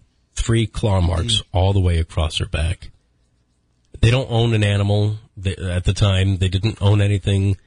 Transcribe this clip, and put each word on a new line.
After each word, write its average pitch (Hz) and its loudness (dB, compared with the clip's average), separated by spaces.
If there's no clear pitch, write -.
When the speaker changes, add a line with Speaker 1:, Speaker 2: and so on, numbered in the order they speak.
Speaker 1:
three 113 0
claw 95 -2
marks 85 0
Speaker 2:
Mm. - -4
Speaker 1:
all 95 2
the 101 2
way 87 2
across - -4
her - -4
back. 82 -4
They 113 4
don't 127 0
own 117 2
an 107 2
animal. 104 0
They, 95 -6
at 90 -4
the 101 2
time, 95 2
they 92 0
didn't 98 -2
own 101 4
anything 101 0